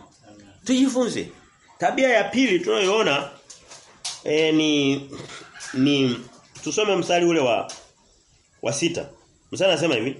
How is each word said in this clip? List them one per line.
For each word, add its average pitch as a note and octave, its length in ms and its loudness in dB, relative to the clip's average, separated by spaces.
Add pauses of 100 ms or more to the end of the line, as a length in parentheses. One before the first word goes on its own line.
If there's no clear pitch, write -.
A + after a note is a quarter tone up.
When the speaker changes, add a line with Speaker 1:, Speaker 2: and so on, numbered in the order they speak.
(280)
Speaker 1:
Amina. - 220 -20 (140)
Speaker 2:
Tujifunze. B3 640 0 (500)
Tabia C4 300 2
ya A3 160 4
pili G3+ 360 2
tunayoona, G3 720 0 (960)
eh, D#3 300 2
ni, D3 560 0 (640)
ni C3+ 460 2 (440)
tusome G3 320 0
mstari F3 300 0
ule E3 140 2
wa, A#2+ 320 0 (920)
wa A#2+ 100 -2
sita. C3 360 -4 (440)
Mstari F3+ 200 2
anasema D#3+ 220 0
hivi, B2 260 -4